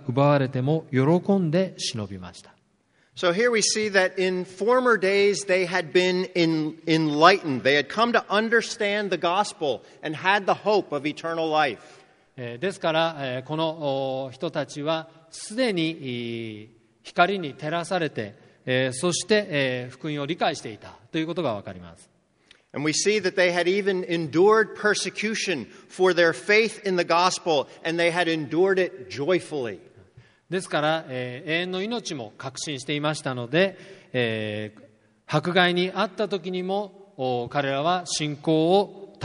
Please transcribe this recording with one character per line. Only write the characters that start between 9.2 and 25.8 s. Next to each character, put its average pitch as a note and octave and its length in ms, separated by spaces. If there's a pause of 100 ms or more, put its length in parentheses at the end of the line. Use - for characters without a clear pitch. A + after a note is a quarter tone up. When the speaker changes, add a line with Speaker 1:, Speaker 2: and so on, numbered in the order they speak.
Speaker 2:
and D3+ 140
had F#3+ 280
the F#3 180
hope G3+ 300
of C#3+ 140
eternal D#3+ 440
life. D3 280 (560)
Speaker 1:
え A#2+ 200
ー、 - 40
で F#3 120
す - 80
か E3+ 120
ら、 D#3+ 280
え C3 260
ー、 - 20
こ D3+ 80
の、 C#3 720
お、 B2+ 60
人 E3 180
た C#3+ 160
ち D3 160
は D#3 260 (220)
す - 260
で B3 160
に、 E3 200
い-、 A#2 800 (340)
光 F#3 340
に D3 160
照 D3+ 160
ら E3+ 160
さ F#3 140
れ D3+ 100
て、 G#2 240 (320)
え C3 260
ー、 - 20
そ F3 200
し - 120
て、 G#3 240
え C3 400
ー、 - 20
福 - 160
音 D3 120
を C#3+ 60
理 E3 100
解 E3+ 200
し - 60
て A#2+ 100
い G#2 80
た - 160 (160)
と E3 80
い - 20
う D#3+ 60
こ E3 80
と F3 80
が A#2+ 100
わ G2+ 80
か G2+ 100
り F2+ 80
ま E2+ 160
す。 - 140 (640)
Speaker 2:
And C#3 100
we D#3 80
see G3+ 300
that F3+ 140
they F3+ 180
had F3 140
even F#3+ 380
endured F3 720
persecution G3 920 (200)